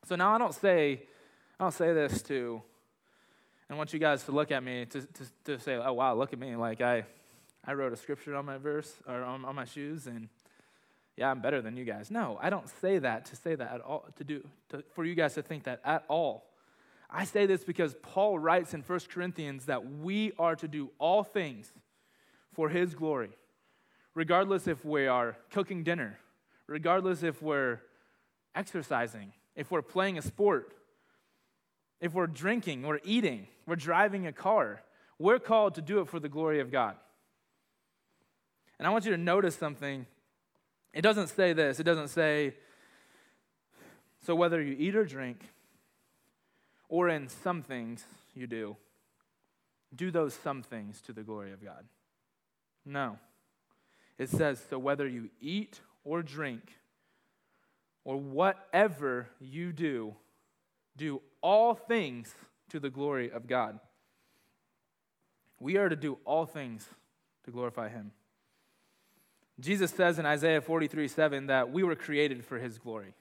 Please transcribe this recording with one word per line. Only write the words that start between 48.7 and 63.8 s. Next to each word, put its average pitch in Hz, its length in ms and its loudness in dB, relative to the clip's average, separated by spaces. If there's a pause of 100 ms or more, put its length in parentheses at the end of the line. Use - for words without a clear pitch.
do 180 160 -4
those 160 220 0
some 135 300 -8
things 104 380 -12
to - 120 -18
the 110 100 -12
glory 104 280 -10
of 98 120 -20
God. 90 220 -18 (1000)
No. 135 320 -4 (1000)
It 131 120 -4
says, 139 400 0
"So 135 100 -6
whether 139 280 -2
you 120 220 -8 (100)
eat 185 420 -6 (220)
or 160 200 -4
drink, 139 540 -10 (1300)
or 135 140 -6
whatever 143 1120 0 (100)
you 156 320 -8
do, 131 440 -4 (800)
do 143 260 -6 (200)
all 220 320 6
things 147 600 -4 (360)
to 151 100 -8
the 139 100 -4
glory 135 400 -4
of 117 180 -10
God." 113 320 -2 (1800)